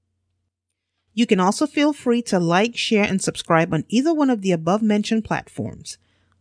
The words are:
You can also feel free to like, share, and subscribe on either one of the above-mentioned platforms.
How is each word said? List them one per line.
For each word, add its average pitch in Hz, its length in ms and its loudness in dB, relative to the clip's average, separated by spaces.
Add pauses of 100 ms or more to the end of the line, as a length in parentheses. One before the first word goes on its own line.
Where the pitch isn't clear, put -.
(1160)
You 226 100 2
can 190 140 2
also 202 260 2
feel 294 260 0
free 240 320 0
to 196 160 0
like, 180 380 2
share, 208 280 2
and 190 180 -2
subscribe 165 500 0
on 156 160 -2
either 269 240 0
one 294 160 2
of 226 140 0
the 190 80 0
above-mentioned 208 720 0
platforms. - 720 -10 (440)